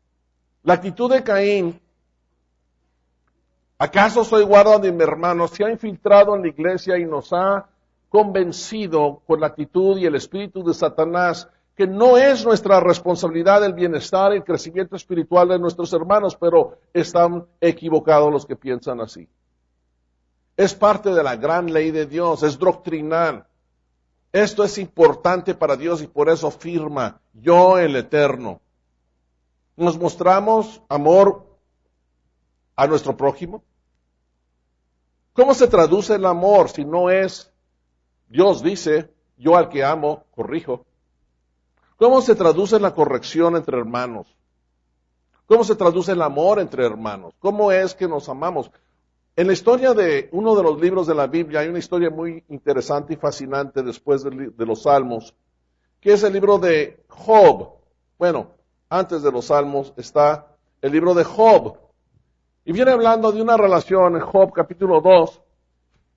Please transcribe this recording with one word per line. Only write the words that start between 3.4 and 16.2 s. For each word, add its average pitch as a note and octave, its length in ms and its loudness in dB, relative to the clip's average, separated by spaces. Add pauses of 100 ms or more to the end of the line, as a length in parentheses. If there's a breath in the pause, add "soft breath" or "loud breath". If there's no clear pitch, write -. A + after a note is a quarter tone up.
"¿Acaso G#3+ 460 0
soy A3 220 2
guarda G#3 340 6
de F#3+ 140 -2
mi E3 100 0
hermano?", E3+ 460 -2
se - 160 -6
ha A3 40 -2
infiltrado G3+ 680 2
en F#3+ 60 -6
la E3+ 40 -6
iglesia F3+ 500 -4
y F3 60 -4
nos D#3 300 -8
ha G3 340 -2 (420)
convencido F#3 1160 -2
con D#3+ 120 0
la D#3 60 -2
actitud F3+ 540 -2
y F3+ 80 -2
el D3 80 -2
espíritu F#3+ 480 -10
de E3+ 100 -2
Satanás E3+ 760 -4 (280)
que G3 100 0
no A3+ 320 4
es C4 260 4
nuestra G3+ 360 2
responsabilidad F3 840 0
el G3 100 -2
bienestar F3+ 600 -2
y G3+ 40 -2
el F#3+ 60 -6
crecimiento F3 520 -6
espiritual F3 520 0
de F3+ 120 0
nuestros F3 340 -6
hermanos, F#3 420 -2